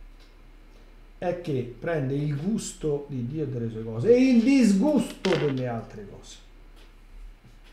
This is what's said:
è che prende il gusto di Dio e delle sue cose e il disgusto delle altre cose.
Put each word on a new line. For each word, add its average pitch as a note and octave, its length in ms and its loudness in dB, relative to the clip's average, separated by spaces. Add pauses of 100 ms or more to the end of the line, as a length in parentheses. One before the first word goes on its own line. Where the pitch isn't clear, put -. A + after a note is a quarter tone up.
(1200)
è F3+ 180 -4
che B2+ 380 -6
prende D3 360 -4
il D3 220 -4
gusto D#3 720 -6
di B2 200 -8
Dio D#3 160 -6
e - 20 -6
delle A#2 240 -6
sue A2 140 -10
cose A#2 280 2
e B3 80 6
il B3+ 220 6
disgusto A#3+ 880 4
delle C#3 380 0
altre A2 400 -10
cose. - 280 -20 (1400)